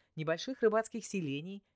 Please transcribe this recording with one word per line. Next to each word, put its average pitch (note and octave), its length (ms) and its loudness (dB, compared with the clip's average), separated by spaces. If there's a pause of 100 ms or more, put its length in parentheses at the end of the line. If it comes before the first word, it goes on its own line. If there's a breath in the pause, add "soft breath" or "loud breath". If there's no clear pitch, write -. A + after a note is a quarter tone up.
(140 soft breath)
небольших E3 480 -2
рыбацких A3 420 4
селений, F3 600 -4 (120)